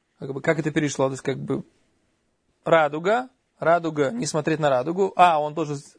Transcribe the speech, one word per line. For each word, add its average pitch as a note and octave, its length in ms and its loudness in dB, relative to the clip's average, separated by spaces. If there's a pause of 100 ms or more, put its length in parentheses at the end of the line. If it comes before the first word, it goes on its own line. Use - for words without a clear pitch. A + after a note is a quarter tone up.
(180)
как C#3 160 -2
бы, C3+ 80 -8
как D#3 160 2
это D3+ 120 -2
перешло, D3 360 0
то C3+ 60 0
есть, C3 100 -10
как C3+ 160 -4
бы, C#3 260 -6 (1000)
радуга, E3 640 2 (280)
радуга, D#3 520 0
не A3+ 160 -6
смотреть D#3 320 -2
на D3+ 100 0
радугу, D#3+ 480 0
а, E3+ 240 6
он D3+ 140 -6
тоже D3 220 -6
с-, - 220 -18